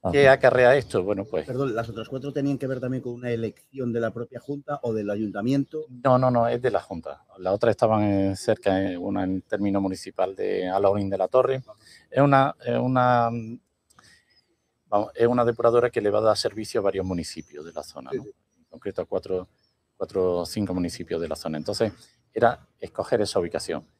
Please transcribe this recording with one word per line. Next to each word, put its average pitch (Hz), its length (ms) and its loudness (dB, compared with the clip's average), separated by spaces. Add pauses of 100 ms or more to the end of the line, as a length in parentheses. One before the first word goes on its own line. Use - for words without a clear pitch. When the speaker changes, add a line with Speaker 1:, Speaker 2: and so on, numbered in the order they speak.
(100)
Speaker 1:
¿Qué 139 160 6
Speaker 2:
Ajá. 131 80 10
Speaker 1:
acarrea 127 400 6
esto? 120 300 0
Bueno, 98 200 -2
pues 80 220 -4
Speaker 3:
Perdón, 123 300 -4
¿las 113 120 -4
otras 110 200 -10
cuatro 131 240 -8
tenían 143 260 -2
que 139 80 -6
ver 127 140 -4
también 127 240 -4
con 123 80 -8
una 123 180 -8
elección 117 640 -6
de 117 80 0
la 113 100 0
propia 117 300 -10
Junta 143 420 -8
o 117 100 -2
del 107 160 -2
Ayuntamiento? 110 760 -2 (180)
Speaker 1:
No, 127 160 6
no, 131 100 4
no, 120 200 2
es 120 120 0
de 123 120 0
la 98 80 0
Junta. 80 440 -12 (140)
Las 92 160 0
otras 110 160 2
estaban, 110 320 2
eh, 98 340 2
cerca, 95 460 0
eh, 90 160 -4
una 95 240 -4
en 92 200 -2
término 101 380 -2
municipal 95 540 -4
de 95 340 -2
Alhaurín 98 400 2
de 95 100 -4
la 92 100 0
Torre. 131 340 2 (480)
Es 131 100 0
una, 139 360 4 (100)
es 120 120 -2
una, 123 520 2
mm, 117 300 -10 (1300)
vamos, 104 260 0
es 117 140 4
una 123 160 2
depuradora 117 460 4
que 117 100 -2
le 104 100 2
va 104 80 2
a 110 40 2
dar 110 140 4
servicio 110 440 -4
a 98 40 -4
varios 95 220 0
municipios 80 580 -8
de 82 80 -18
la 76 120 -10
zona, 65 260 -14
Speaker 3:
Sí, - 60 -6
Speaker 1:
¿no? - 80 -8
Speaker 3:
sí. - 60 -18 (280)
Speaker 1:
En - 60 -20
concreto - 380 -8
a - 20 -2
cuatro, 92 420 -4 (500)
cuatro 92 420 0
o 85 80 -4
cinco 95 280 -4
municipios 87 460 -4
de 82 80 -6
la 76 80 -4
zona. 78 220 -6
Entonces, 104 340 -4 (420)
era 117 320 2 (140)
escoger 107 400 -4
esa 101 180 0
ubicación. 82 460 -6 (140)